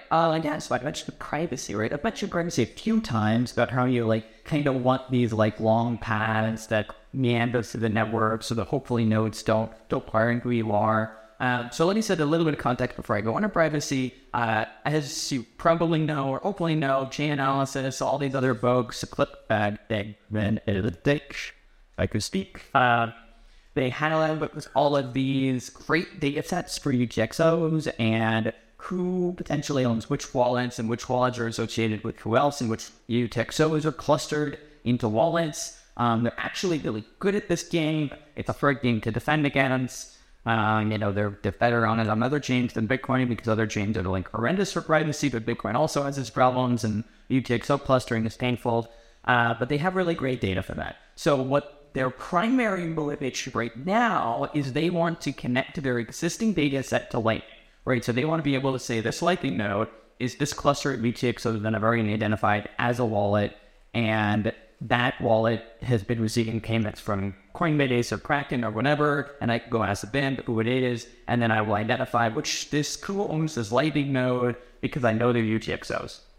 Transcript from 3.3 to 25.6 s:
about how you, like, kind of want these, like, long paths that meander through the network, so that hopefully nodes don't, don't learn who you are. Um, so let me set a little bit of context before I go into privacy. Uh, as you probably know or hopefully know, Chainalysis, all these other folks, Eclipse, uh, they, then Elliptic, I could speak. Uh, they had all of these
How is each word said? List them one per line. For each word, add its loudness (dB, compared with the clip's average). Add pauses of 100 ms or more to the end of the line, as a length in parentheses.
about 0
how 0
you, 2
like, -2
kind 0
of 2
want 2
these, 2
like, 2
long 4
paths -2
that 0 (260)
meander 2
through -8
the 2
network, 0
so -4
that -2
hopefully 0
nodes 2
don't, 2 (180)
don't -4
learn 2
who -4
you 0
are. 2 (260)
Um, -2
so 2
let 2
me 2
set 0
a 2
little 2
bit 2
of -4
context -2
before -2
I -2
go -2
into 0
privacy. 0 (200)
Uh, 0 (200)
as -2
you -4 (120)
probably 2
know 0
or -4
hopefully -2
know, 0
Chainalysis, -2
all 2
these -2
other 2
folks, 0
Eclipse, -2 (140)
uh, 2 (160)
they, -4 (140)
then 0
Elliptic, -2 (440)
I 0
could -4
speak. -6 (100)
Uh, 4 (640)
they 0
had -2 (600)
all 4
of -2
these 0